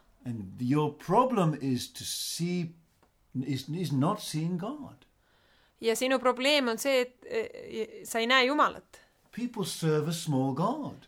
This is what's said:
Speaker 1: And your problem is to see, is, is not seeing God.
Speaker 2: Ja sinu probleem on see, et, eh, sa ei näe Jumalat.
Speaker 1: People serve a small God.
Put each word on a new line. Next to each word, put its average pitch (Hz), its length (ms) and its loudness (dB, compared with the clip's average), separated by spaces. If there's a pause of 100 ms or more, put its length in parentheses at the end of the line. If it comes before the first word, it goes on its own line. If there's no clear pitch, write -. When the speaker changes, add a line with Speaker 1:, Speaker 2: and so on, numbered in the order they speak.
(240)
Speaker 1:
And 104 380 -8
your 147 320 2
problem 190 680 2
is 131 320 0
to - 120 -12
see, 175 640 -4 (760)
is, 135 220 -4
is 156 240 -4
not 165 300 2
seeing 165 360 -4
God. 254 460 -10 (760)
Speaker 2:
Ja 226 160 2
sinu 262 220 2
probleem 254 500 4
on 226 100 0
see, 269 220 2
et, 247 160 -4 (120)
eh, 220 800 -6
sa 233 120 -4
ei 226 80 0
näe 254 200 6
Jumalat. 269 540 0 (320)
Speaker 1:
People 220 340 -6
serve 151 420 0
a 170 40 -2
small 135 420 0
God. 208 540 -2